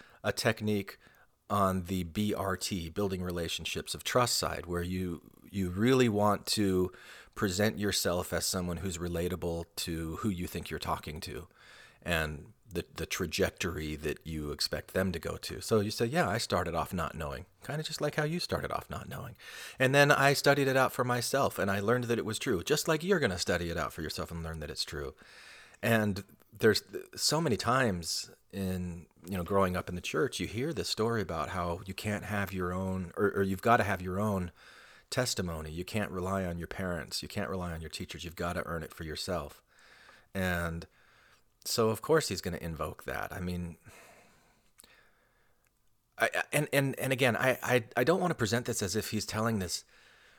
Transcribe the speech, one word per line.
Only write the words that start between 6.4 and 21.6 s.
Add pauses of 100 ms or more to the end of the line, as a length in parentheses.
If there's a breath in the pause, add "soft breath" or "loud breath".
to (420 loud breath)
present
yourself
as
someone
who's
relatable (120)
to
who
you
think
you're
talking
to. (560 loud breath)
And (260)
the, (120)
the
trajectory
that
you
expect
them
to
go
to.
So
you
say,
"Yeah,
I
started
off
not
knowing," (200)
kinda
just
like
how
you
started
off
not
knowing. (420 loud breath)
"And
then
I
studied
it
out
for
myself,
and